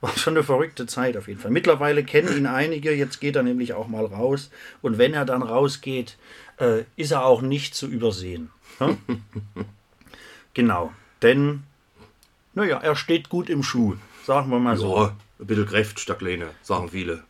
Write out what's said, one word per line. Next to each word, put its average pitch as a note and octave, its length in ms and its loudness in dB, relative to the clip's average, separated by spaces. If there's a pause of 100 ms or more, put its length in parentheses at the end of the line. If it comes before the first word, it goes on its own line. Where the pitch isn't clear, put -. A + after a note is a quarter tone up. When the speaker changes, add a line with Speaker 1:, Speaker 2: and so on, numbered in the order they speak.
Speaker 1:
war - 140 -6
schon D#3+ 200 0
eine D#3 80 4
verrückte C#3+ 440 0
Zeit B2+ 300 -2
auf G2 100 -12
jeden G2 120 -12
Fall. G#2 120 -4
Mittlerweile D3 520 4
kennen D3+ 340 2
ihn C#3 100 2
einige, D3+ 460 0
jetzt C#3 260 -2
geht C#3+ 160 -2
er C3+ 80 2
nämlich B2 300 -2
auch A2 140 -6
mal A2 180 -4
raus. B2 440 -2 (320)
Und A#2 160 -2
wenn C3 160 6
er C#3+ 120 0
dann B2+ 180 0
rausgeht, C3 760 -2 (400)
äh, A#2 260 2 (120)
ist D3+ 160 -2
er C3+ 140 2
auch B2 160 6
nicht C#3+ 340 -4
zu C#3 120 -8
übersehen. F2+ 640 -4 (300)
Ne? - 180 2 (100)
<laughs> - 0 - (1500)
Genau, F#2 380 0 (300)
denn, C#3 420 4 (920)
naja, F#3+ 240 0
er D3+ 180 0
steht D#3 340 0
gut F3 200 -4
im C#3+ 140 0
Schuh, A2+ 320 0 (300)
sagen C3+ 240 2
wir B2 100 2
mal A#2+ 180 2
so. G2 200 0
Speaker 2:
Ja, G#2 180 2 (240)
ein - 80 -16
bisschen G#2 200 2
Kräft G#2 320 0
statt - 220 -6
Lehne, F2+ 260 -6 (160)
sagen F2+ 260 -2
viele. E2+ 400 -6